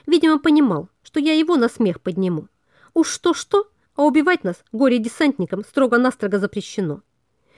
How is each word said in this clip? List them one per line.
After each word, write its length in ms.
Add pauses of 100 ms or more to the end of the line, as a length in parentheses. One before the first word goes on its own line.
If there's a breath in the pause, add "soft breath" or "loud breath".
Видимо, 340
понимал, 500 (120)
что 180
я 140
его 240
на 120
смех 320
подниму. 460 (460 soft breath)
Уж 160
что-что, 600 (260)
а 80
убивать 400
нас 280
горе-десантникам 920
строго-настрого 720
запрещено. 640 (560 soft breath)